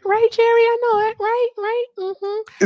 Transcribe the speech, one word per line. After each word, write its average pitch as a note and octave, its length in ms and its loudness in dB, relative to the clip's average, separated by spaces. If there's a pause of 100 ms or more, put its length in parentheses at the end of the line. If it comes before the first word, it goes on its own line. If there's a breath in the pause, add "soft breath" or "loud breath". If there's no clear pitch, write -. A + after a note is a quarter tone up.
Right, G#4+ 280 2
Jerry? A#4 140 2
I A#4 360 4
know G#4+ 260 2
it. A#4 100 -4
Right, A#4 300 -2 (100)
right. A4+ 280 -4 (120)
Mm-hmm. G4+ 680 -8